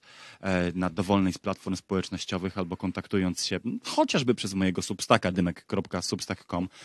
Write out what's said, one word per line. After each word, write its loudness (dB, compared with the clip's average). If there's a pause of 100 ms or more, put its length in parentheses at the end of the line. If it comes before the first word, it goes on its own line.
(420)
e, 2
na -2
dowolnej 2
z -10
platform -4
społecznościowych -4
albo -4
kontaktując -2
się, -2
mm, -4
chociażby 2
przez -4
mojego 2
Substacka, 2
dymek 0
kropka -2
substack -4
kropka -2
com, -2 (160)